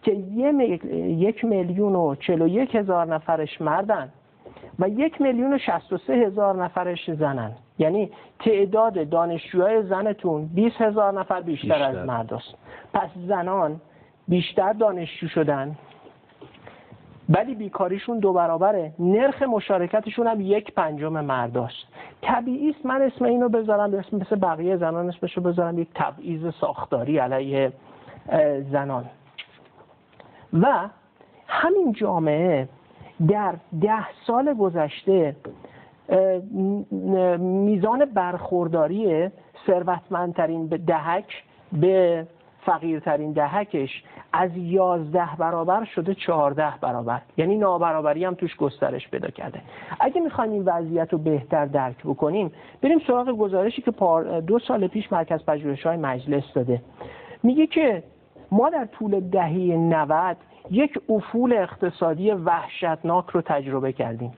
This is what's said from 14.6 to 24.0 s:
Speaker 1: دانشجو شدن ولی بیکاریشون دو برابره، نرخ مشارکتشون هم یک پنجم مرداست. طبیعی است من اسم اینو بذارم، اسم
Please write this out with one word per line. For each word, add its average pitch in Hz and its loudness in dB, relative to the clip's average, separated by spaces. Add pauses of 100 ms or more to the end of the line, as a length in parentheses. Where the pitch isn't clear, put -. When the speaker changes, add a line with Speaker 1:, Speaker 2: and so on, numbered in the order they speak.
Speaker 1:
دانشجو 185 -2
شدن 147 0 (1600)
ولی 233 0
بیکاریشون 202 -4
دو 196 2
برابره، 170 0
نرخ 214 2
مشارکتشون 214 -2
هم 220 0
یک 202 -2
پنجم 156 -2
مرداست. 123 -4 (360)
طبیعی 254 0
است - -8
من 262 0
اسم 254 0
اینو 247 2
بذارم، 214 2
اسم 196 -4